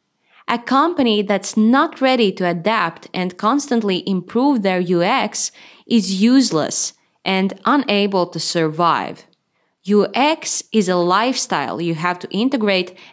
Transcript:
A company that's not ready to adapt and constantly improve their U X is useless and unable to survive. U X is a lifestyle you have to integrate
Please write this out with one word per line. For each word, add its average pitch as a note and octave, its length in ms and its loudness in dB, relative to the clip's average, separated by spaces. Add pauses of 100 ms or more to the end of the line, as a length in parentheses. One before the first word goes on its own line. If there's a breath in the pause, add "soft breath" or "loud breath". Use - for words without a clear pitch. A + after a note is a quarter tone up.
(480 soft breath)
A A#3+ 100 0
company B3+ 640 2
that's G3 340 -4
not C4 460 2
ready B3 300 2
to F#3 180 -2
adapt F3 640 -2
and F#3 240 -4
constantly A3 720 0
improve A3+ 540 0
their F#3 160 0
U F3 240 0
X A3+ 480 -2 (340 loud breath)
is G3 340 0
useless A3+ 760 2 (320)
and F#3+ 400 -2
unable G3+ 600 0
to F3 140 -8
survive. D#3 840 -2 (580)
U G3+ 300 4
X D4+ 580 0
is G#3 160 2
a F3+ 80 2
lifestyle F3 840 0
you E3+ 120 -2
have F3 260 -4
to - 120 -14
integrate G#3 680 -2 (160 loud breath)